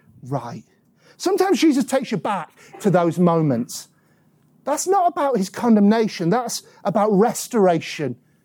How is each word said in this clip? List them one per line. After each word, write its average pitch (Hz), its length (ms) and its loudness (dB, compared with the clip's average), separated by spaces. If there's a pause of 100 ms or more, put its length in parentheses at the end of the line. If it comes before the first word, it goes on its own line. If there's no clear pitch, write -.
(220)
right. 120 420 -8 (520)
Sometimes 381 440 0
Jesus 277 240 2
takes 262 260 -4
you 220 60 -4
back 190 340 -6 (300)
to 196 100 0
those 170 280 2
moments. 151 720 0 (760)
That's 294 220 -4
not 370 220 2
about 285 280 -2
his 190 140 -2
condemnation. 208 800 2
That's 233 320 -2 (200)
about 208 280 0
restoration 180 1080 0 (280)